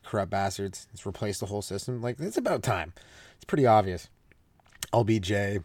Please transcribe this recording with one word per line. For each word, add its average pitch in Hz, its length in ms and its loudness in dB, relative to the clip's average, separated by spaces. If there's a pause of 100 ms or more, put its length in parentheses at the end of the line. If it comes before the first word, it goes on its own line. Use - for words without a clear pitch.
corrupt 98 260 -2
bastards. 98 640 -4
Let's - 140 -16
replace 101 340 -4
the 98 80 -6
whole 101 140 -4
system." 113 400 -6
Like, 123 180 -6
it's 180 180 -4
about 175 240 0
time. 87 320 -2 (420)
It's - 100 -20
pretty 147 200 4
obvious. 101 440 4 (840)
L 117 100 6
B 110 160 4
J 101 460 0